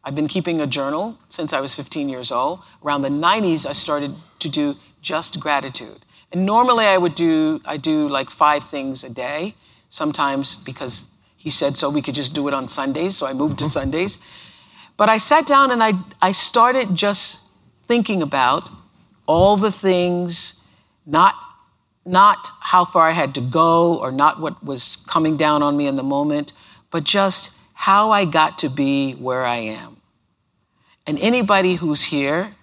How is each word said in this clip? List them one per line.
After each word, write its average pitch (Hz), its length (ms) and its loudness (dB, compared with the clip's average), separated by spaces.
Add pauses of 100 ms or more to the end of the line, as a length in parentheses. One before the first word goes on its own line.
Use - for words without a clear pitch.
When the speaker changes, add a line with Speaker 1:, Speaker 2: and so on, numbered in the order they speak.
Speaker 1:
I've 139 120 -10
been 151 120 0
keeping 170 320 -4
a 147 80 -2
journal 147 500 -4 (120)
since 156 240 -6
I 135 80 0
was 135 120 -6
fifteen 139 360 -6
years 127 220 -6
old. 139 280 -2 (240)
Around 143 200 -2
the 139 60 -2
nineties, 170 560 0
I 143 80 -6
started 143 420 -4 (240)
to 156 100 -6
do 143 260 -2 (260)
just 160 380 -6
gratitude. 135 640 -6 (300)
And 185 120 0
normally 233 400 4
I 196 120 6
would 175 180 0
do, 156 500 0
I 151 120 -6
do, 151 320 -2
like, 135 200 -4
five 147 360 2
things 135 360 -8
a 131 80 -14
day. 147 460 -8 (340)
Sometimes 139 680 -2
because - 480 -10 (320)
he 156 120 -10
said 143 280 0
so, 147 120 0
we 190 120 -2
could 135 140 -6
just 135 180 -4
do 143 160 -4
it 143 40 0
on 131 140 -4
Sundays, 147 480 -4
so 143 100 -4
I 135 60 -4
moved 143 280 -2
to - 40 -4
Speaker 2:
Mm-hmm. 151 80 -2
Speaker 1:
Sundays. 156 480 -4 (760)
But 214 100 4
I 220 120 4
sat 302 260 2
down 277 260 4
and 233 100 2
I, 220 120 4 (280)
I 185 120 2
started 240 640 2
just - 440 -2 (460)
thinking 214 360 0
about 139 480 0 (560)
all 185 300 6
the 202 160 0
things, 180 920 -2 (420)
not, 165 300 4 (680)
not 190 460 4 (100)
how 180 240 2
far 165 240 4
I 160 60 2
had 143 220 -2
to 139 60 -4
go 165 560 4
or 127 140 -6
not 147 300 2
what 156 200 -6
was - 360 -8 (100)
coming 156 300 0
down 151 260 2
on 143 140 0
me 143 100 0
in 139 80 -2
the 131 80 -4
moment, 147 480 -2 (400)
but 160 140 -4
just 196 460 0 (220)
how 208 380 4
I 202 140 4
got 156 320 2
to 151 120 -4
be 139 440 -2
where 127 320 -4
I 120 120 -2
am. 110 400 -10 (1080)
And 147 140 -4
anybody 196 560 2
who's 156 300 -2
here 156 580 -2